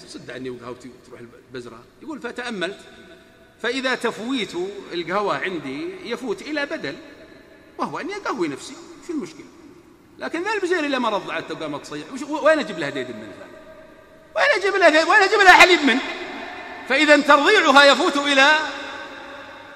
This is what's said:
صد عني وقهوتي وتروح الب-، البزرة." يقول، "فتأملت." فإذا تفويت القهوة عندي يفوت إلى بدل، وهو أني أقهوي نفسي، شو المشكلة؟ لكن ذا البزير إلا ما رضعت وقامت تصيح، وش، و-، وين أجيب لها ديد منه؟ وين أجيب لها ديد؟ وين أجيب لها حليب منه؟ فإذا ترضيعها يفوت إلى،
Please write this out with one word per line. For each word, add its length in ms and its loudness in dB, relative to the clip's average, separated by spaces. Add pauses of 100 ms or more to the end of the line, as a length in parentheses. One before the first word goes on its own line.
صد 220 -18
عني 200 -10
وقهوتي 380 -14
وتروح 320 -20
الب-، 140 -20 (140)
البزرة." 300 -16 (240)
يقول، 180 -14
"فتأملت." 580 -8 (840)
فإذا 320 -2
تفويت 580 -4 (400)
القهوة 460 -2
عندي 720 -8
يفوت 320 -6
إلى 240 -6
بدل، 300 -8 (840)
وهو 200 -6
أني 180 -8
أقهوي 320 -4
نفسي، 260 -10 (320)
شو 60 -8
المشكلة؟ 340 -10 (720)
لكن 240 -6
ذا 100 -2
البزير 260 0
إلا 200 -2
ما 100 0
رضعت 420 -4
وقامت 320 -8
تصيح، 300 -12
وش، 100 -10
و-، 220 -4
وين 140 6
أجيب 200 -6
لها 120 -4
ديد 200 -6
منه؟ 240 -14 (1000)
وين 260 2
أجيب 120 0
لها 140 6
ديد؟ 200 6
وين 140 6
أجيب 180 4
لها 120 4
حليب 280 6
منه؟ 200 2 (880)
فإذا 320 6
ترضيعها 640 6
يفوت 320 6
إلى، 340 4 (1300)